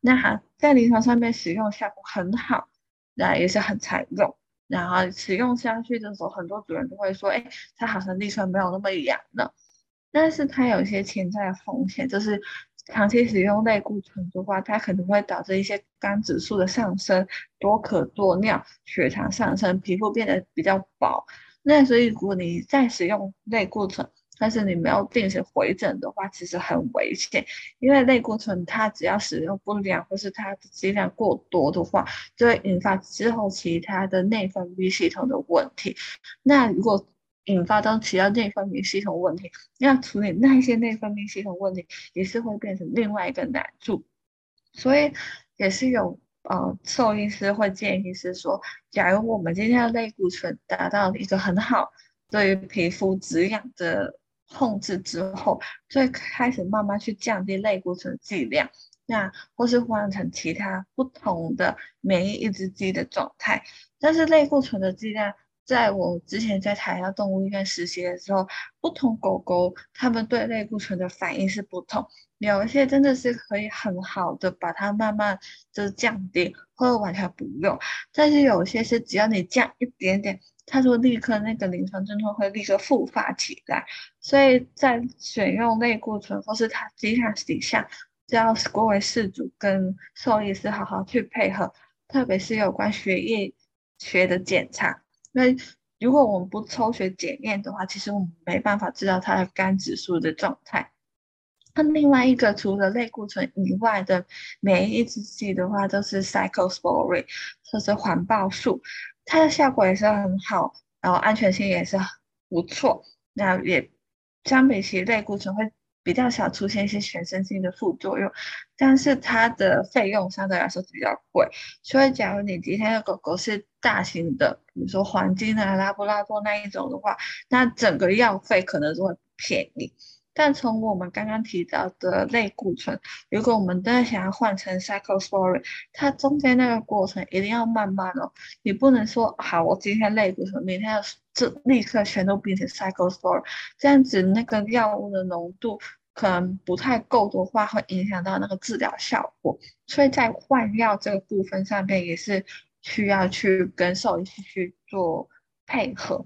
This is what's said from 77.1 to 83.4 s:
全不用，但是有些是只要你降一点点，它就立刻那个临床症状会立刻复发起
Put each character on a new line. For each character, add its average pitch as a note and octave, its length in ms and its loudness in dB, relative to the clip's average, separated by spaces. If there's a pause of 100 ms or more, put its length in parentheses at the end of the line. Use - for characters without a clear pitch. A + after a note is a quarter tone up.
全 F#3 240 -4
不 - 80 -10 (160)
用， - 180 0 (360)
但 D4+ 180 6
是 D4 80 6
有 G#3+ 240 6
些 A3+ 180 -2
是 A#3 160 0
只 G#3+ 200 -4
要 G#3 80 4
你 G#3+ 160 2
降 A#3 340 0
一 - 80 -2 (140)
点 F#3+ 240 0
点， G3 180 -6 (240)
它 - 160 0
就 B3+ 160 6
立 A#3 220 4
刻 A3+ 220 0
那 A3 140 -2
个 G3+ 120 -4
临 F3+ 200 -4
床 F#3+ 200 -6
症 G#3 120 -6
状 G#3+ 160 -2
会 G#3 140 0
立 G3+ 160 -6
刻 G3 140 2
复 - 260 2
发 - 300 -4
起 - 320 -8